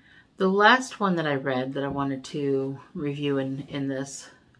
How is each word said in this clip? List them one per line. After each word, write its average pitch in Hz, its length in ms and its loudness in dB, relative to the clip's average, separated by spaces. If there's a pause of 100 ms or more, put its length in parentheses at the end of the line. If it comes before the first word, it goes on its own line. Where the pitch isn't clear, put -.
(380)
The 190 100 2
last 214 520 4
one 190 180 2
that 160 100 0
I 143 80 2
read 131 380 -2
that 135 100 -2
I 139 60 -2
wanted 139 360 -2
to 135 540 -2 (140)
review 147 440 -2
in, 135 320 -4
in 139 180 -4
this 135 420 -6 (300)